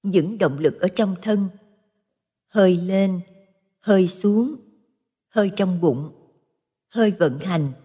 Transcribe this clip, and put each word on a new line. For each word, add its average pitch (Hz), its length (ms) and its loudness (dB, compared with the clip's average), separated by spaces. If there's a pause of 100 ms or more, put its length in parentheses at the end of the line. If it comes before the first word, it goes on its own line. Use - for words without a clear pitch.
Những 196 360 0
động 143 200 0
lực 151 220 0
ở 185 80 0
trong 196 340 -2
thân, 202 260 -2 (1000)
hơi 185 280 4
lên, 185 440 -2 (600)
hơi 190 280 2
xuống, 226 480 -2 (720)
hơi 202 280 -2
trong 185 240 -2
bụng, 151 500 -2 (580)
hơi 220 220 0
vận 147 280 -2
hành 156 340 -4 (120)